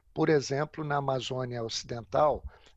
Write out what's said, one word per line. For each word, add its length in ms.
Por 160
exemplo, 540
na 140
Amazônia 640
Ocidental, 800